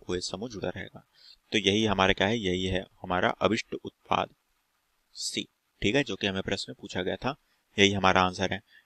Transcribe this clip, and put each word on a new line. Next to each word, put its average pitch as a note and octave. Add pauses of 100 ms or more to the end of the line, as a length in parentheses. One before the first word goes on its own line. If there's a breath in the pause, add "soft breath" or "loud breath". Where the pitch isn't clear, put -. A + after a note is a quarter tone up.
ओएच F2+
समूह G2
जुड़ा G2
रहेगा। - (500 loud breath)
तो A2
यही G2+
हमारा F#2+
क्या F#2+
है, A#2
यही F#2
है F#2 (180)
हमारा F#2
अभिष्ट -
उत्पाद - (880)
सी, - (360)
ठीक C3
है, C#3+
जो F#2+
कि G#2
हमें F#2+
प्रश्न G#2
में -
पूछा G2
गया F#2
था, C3 (420)
यही G2+
हमारा F#2+
आंसर F#2
है। F#2+ (260 soft breath)